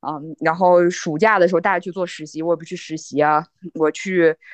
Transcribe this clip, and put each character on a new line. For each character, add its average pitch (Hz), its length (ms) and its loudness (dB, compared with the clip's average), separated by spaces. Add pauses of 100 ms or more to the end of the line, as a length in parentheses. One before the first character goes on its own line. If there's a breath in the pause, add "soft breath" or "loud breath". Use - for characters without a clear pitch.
嗯， 151 340 -10
然 160 140 0
后 180 340 4
暑 160 300 -4
假 220 180 4
的 180 120 4
时 185 80 0
候 165 40 2
大 196 120 0
家 180 80 -2
去 185 100 -12
做 180 160 -6
实 - 180 -14
习， 156 180 -10
我 170 100 0
也 165 40 0
不 160 80 -16
去 180 120 -12
实 160 200 -12
习 139 240 -6
啊， 151 240 2 (300)
我 156 160 0
去 170 460 0 (180 loud breath)